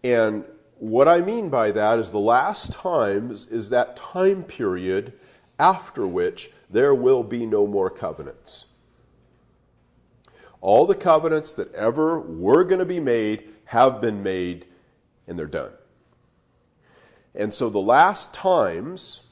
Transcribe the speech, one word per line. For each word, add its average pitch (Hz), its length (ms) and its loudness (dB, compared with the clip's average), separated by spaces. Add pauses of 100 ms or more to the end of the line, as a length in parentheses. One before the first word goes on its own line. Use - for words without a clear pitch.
And 113 420 0 (340)
what 117 300 4
I 170 120 6
mean 202 300 -4
by 110 220 2
that 107 260 2
is 104 120 -4
the 104 80 -4
last 127 540 0
times 113 760 -4
is 110 200 -8
that 123 280 -2
time 190 480 -2
period 95 680 -4 (460)
after 143 480 0
which 90 440 -4 (200)
there 135 240 4
will 127 280 2
be 117 220 -6
no 107 220 2
more 98 240 -2
covenants. - 760 -12 (2000)
All 113 240 6
the 190 80 2
covenants 156 580 2
that - 220 -10
ever 151 440 0
were 95 460 2
gonna 185 220 0
be 180 140 -4
made 113 480 -2 (180)
have 120 340 2
been 107 220 -4
made, 92 440 -6 (600)
and 87 120 -12
they're 78 80 -8
done. 73 260 -10 (1600)
And 104 180 -4
so 120 160 -4
the 104 100 -2
last 127 540 2
times 151 1000 -4